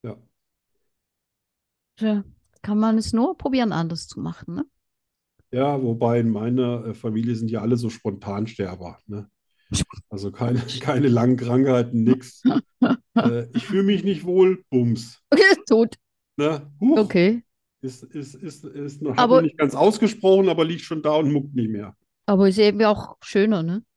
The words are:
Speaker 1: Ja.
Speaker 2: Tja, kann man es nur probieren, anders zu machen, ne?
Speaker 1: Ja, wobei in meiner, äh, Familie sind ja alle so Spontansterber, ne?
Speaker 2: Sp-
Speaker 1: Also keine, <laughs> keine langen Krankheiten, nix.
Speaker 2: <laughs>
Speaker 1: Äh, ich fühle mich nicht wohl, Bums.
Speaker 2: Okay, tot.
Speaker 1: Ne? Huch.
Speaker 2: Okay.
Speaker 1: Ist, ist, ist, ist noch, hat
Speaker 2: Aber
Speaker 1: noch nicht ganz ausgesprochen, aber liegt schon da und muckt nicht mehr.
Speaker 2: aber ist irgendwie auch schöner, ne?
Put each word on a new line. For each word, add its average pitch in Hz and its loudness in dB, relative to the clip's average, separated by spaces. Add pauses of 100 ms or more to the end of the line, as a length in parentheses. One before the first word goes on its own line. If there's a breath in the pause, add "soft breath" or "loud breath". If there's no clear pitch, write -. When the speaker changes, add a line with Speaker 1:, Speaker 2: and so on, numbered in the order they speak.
Speaker 1:
Ja. 110 -12 (1800)
Speaker 2:
Tja, 214 -2 (380)
kann 208 -2
man 220 2
es 220 -4
nur 269 0
probieren, 254 -2
anders 165 -4
zu - -16
machen, - -12
ne? 294 -6 (840)
Speaker 1:
Ja, 135 -2
wobei 117 0
in 113 0
meiner, 120 -2
äh, 107 -8
Familie 113 -4
sind 110 -4
ja 110 -6
alle 117 0
so 120 -4
Spontansterber, 98 -8
ne? 101 -14 (440)
Speaker 2:
Sp- - -8
Speaker 1:
Also 98 -10
keine, 120 -2
<laughs> - -10
keine 143 0
langen 120 2
Krankheiten, 120 0
nix. - 0 (320)
Speaker 2:
<laughs> - 0
Speaker 1:
Äh, 120 -2
ich - -4
fühle 196 0
mich 196 0
nicht 175 -4
wohl, 185 4
Bums. 120 -2 (100)
Speaker 2:
Okay, 381 6 (140)
tot. 226 2 (400)
Speaker 1:
Ne? 147 -2 (100)
Huch. 254 4
Speaker 2:
Okay. 208 2 (400)
Speaker 1:
Ist, 131 -12
ist, 139 -16
ist, - -18
ist 143 -14
noch, 143 -4
hat - -
Speaker 2:
Aber 233 6
Speaker 1:
noch 170 6
nicht 156 -4
ganz 139 0
ausgesprochen, 190 2
aber 160 2
liegt 165 -4
schon 156 -8
da 151 0
und 151 2
muckt 143 -4
nicht 113 -2
mehr. 104 -10 (300)
Speaker 2:
aber 196 4
ist 190 0
irgendwie 208 4
auch 208 -2
schöner, 202 0
ne? 175 -6 (120)